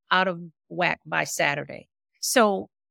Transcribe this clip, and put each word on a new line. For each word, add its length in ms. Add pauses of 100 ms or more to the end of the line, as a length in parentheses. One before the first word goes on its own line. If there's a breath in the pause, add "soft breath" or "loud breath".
(100)
out 160
of 140 (280)
whack 380
by 180
Saturday. 640 (320)
So 480 (220)